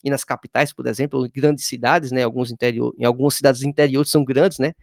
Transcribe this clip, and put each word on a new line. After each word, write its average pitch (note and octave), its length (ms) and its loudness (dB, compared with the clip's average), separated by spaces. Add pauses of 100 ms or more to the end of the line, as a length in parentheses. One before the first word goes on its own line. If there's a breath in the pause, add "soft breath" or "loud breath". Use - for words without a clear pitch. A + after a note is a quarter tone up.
e C#3 80 -2
nas C#3 140 -2
capitais, - 480 -2
por B2 140 -10
exemplo, C3+ 320 -4
ou B2+ 80 -2
em A#2+ 40 -10
grandes C#3+ 360 0
cidades, B2+ 460 -2
né? B2+ 100 0
Alguns A#2+ 280 -2
interior, A#2+ 480 -2
em A#2+ 60 -4
algumas B2+ 300 2
cidades C3 280 2
interiores C#3+ 480 0
são D3 140 4
grandes, C3+ 340 0
né? D3 240 -2